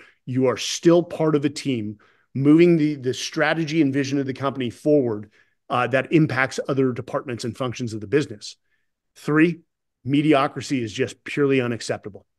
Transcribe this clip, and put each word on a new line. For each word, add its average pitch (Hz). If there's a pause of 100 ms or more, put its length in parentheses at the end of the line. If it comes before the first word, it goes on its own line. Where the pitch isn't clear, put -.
(260)
you 131
are 117
still -
part 160
of 147
a 147
team 113 (340)
moving 160
the, 151
the 127
strategy 160
and 139
vision 139
of 139
the 135
company 127
forward, 120 (380)
uh, 123
that 131
impacts 135
other 131
departments 120
and 113
functions 123
of 110
the 104
business. 127 (580)
Three, 160 (420)
mediocrity 143
is 110
just 120
purely 135
unacceptable. 110 (140)